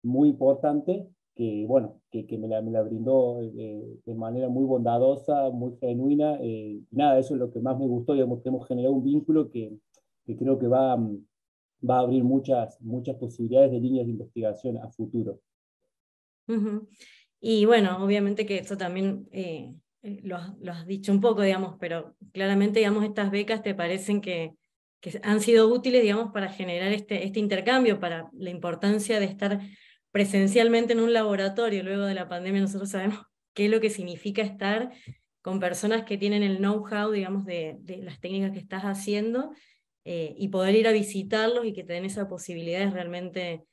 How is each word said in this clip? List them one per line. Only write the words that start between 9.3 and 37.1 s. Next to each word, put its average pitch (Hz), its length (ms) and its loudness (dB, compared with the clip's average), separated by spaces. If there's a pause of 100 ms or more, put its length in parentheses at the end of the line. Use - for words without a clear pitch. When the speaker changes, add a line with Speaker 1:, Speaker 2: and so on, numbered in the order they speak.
Speaker 1:
que, 107 260 -10 (480)
que - 100 -8
creo 131 240 0
que 127 80 -2
va, 127 300 4
va - 1000 -2
a - 20 6
abrir 123 240 4
muchas, 127 560 2
muchas 123 360 -6
posibilidades 123 540 4
de 120 100 0
líneas 127 260 0
de 120 60 -2
investigación 110 680 -6
a 117 100 -12
futuro. 107 520 -6 (1080)
Speaker 2:
Ujú. 214 400 -2 (500)
Y 214 280 4
bueno, 196 360 4
obviamente 202 440 0
que 196 100 -2
esto 196 200 -6
también, 190 540 -4
eh, 165 440 -10 (280)
eh, 202 200 -12
lo 180 140 -8
has, 180 220 -14
lo 180 140 -12
has 165 140 -12
dicho 196 260 -2
un 196 80 6
poco, 214 220 4
digamos, 190 360 2
pero 165 360 -8 (180)
claramente, 202 460 2
digamos, 214 260 4
estas 208 260 -2
becas 214 320 -2
te 196 120 -4
parecen 190 460 -2
que, 170 340 -6 (460)
que 165 220 -10
han 214 180 2
sido 220 280 8
útiles, 247 340 4
digamos, 208 300 2
para 196 160 -4
generar 180 440 -4
este, 202 320 -4
este 202 160 -4
intercambio, 208 600 2
para 170 320 -6
la 180 180 -10
importancia 202 680 0
de 196 60 0
estar 202 340 -4 (520)
presencialmente 214 840 4
en 226 60 2
un 233 120 4
laboratorio. 202 720 0
Luego 196 220 -4
de 196 100 -2
la 180 140 -8
pandemia 185 340 -2
nosotros 196 280 -4
sabemos 202 280 -4 (360)
qué 202 120 0
es 214 40 4
lo 220 100 4
que 220 100 2
significa 196 520 -6
estar 202 500 -4 (500)
con 190 180 -4
personas 214 440 -2
que 208 120 -6
tienen 208 260 0
el 196 160 0
know-how, 208 520 -2